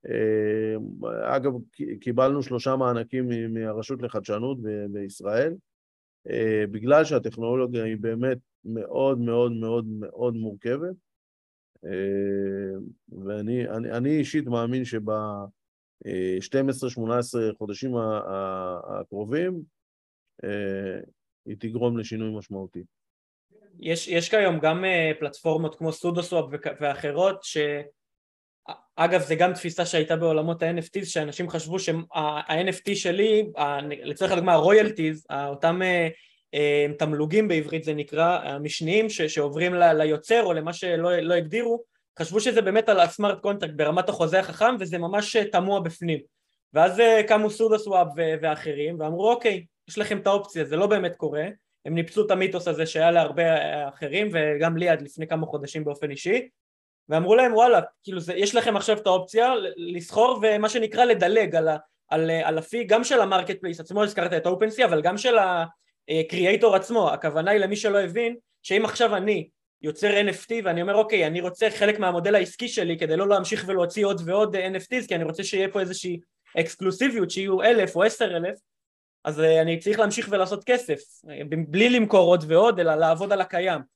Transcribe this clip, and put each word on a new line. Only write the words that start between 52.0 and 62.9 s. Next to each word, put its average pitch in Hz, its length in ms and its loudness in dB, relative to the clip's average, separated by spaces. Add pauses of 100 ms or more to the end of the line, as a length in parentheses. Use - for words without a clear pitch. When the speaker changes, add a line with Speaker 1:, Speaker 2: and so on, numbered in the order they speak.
Speaker 2:
את 202 60 0
המיתוס 185 360 0
הזה 160 180 -2
שהיה 160 260 4
להרבה, 160 320 2
אה, 151 460 0
אחרים, 165 440 -4
וגם 156 440 0
לי 175 120 0
עד 151 120 4
לפני 156 260 -12
כמה 160 180 -2
חודשים 147 380 -8
באופן 143 280 -6
אישי, 214 360 -2 (600)
ואמרו 180 260 4
להם, 247 180 6
"וואלה, 226 280 6 (220)
כאילו 185 160 -6
זה, 165 140 -8
יש 202 220 0
לכם 226 220 2
עכשיו 208 200 2
את 214 100 -2
האופציה 214 480 2
ל-, 190 220 -4
לסחור 175 640 0
ומה 214 280 2
שנקרא 220 360 2
לדלג 196 500 4
על 160 120 2
ה-, 151 100 2 (320)
על, 160 200 2
אה, 165 180 0
על 160 100 0
הפי, 226 260 -4
גם 214 200 4